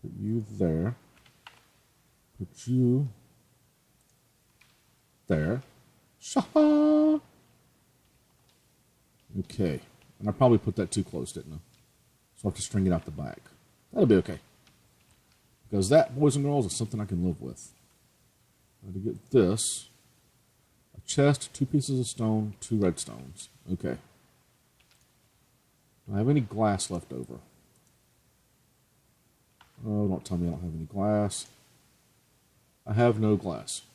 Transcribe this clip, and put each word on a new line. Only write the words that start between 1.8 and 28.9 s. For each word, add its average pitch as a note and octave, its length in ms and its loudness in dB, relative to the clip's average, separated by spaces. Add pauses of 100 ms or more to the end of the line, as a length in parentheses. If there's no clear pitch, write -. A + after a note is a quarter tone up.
Put F#2 100 -10 (180)
you B2+ 420 2 (2250)
there. F2+ 360 0 (580)
Shaha! D4+ 1000 4 (2250)
Okay. E2+ 400 -2 (380)
And G2+ 100 -6
I G2+ 40 -2
probably A#2+ 260 6
put G2 180 -2
that F#2+ 140 -2
too G2 140 -4
close, C2 280 -8
didn't - 200 -14
I? D2+ 40 -14 (800)
So - 100 -8
I'll G2 40 0
have - 60 -10
to - 60 -10
string F#2+ 240 0
it F#2 60 4
out E2+ 120 0
the - 60 -12
back. D2+ 300 -10 (520)
That'll G3 140 4
be A2 100 6
okay. F2 220 0 (1300)
Because G2 200 -2
that, C3 300 4
boys C#3+ 180 4
and C#3+ 80 -2
girls, C#3+ 220 0
is F2+ 100 -6
something A2 240 -6
I G#2 40 -4
can F#2 200 -2
live F2 160 -2
with. - 320 -14 (1120)
Now G2 100 -16
to F#2+ 60 -10
get G2+ 320 -8
this, G#2+ 580 2 (1080)
a - 100 -20
chest, - 460 2
two - 140 -2
pieces C3+ 320 0
of B2 80 0
stone, G#2+ 540 -2
two - 160 -2
redstones. D#2 720 -2 (240)
Okay. C2 240 -6 (2000)
Do G#2 80 -10
I G2 40 0
have A2 100 2
any D3 120 4
glass G#2 500 -2
left F2 220 -8
over? B1 260 -12 (2500)